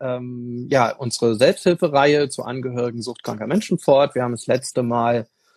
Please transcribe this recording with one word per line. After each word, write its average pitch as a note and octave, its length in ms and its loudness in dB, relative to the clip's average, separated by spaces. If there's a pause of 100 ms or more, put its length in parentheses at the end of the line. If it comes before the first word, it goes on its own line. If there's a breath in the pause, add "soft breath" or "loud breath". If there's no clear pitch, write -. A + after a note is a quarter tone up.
ähm, B2 680 -8
ja, B2 260 4
unsere A#2 380 -2
Selbsthilfereihe D3 960 2
zu - 140 -12
Angehörigen A#2+ 580 -6
suchtkranker A2+ 440 -8
Menschen F3+ 320 0
fort. C#3 360 4
Wir B2+ 80 0
haben A#2+ 100 -2
das A2+ 140 -10
letzte B2+ 360 -2
Mal A#2 460 0 (280)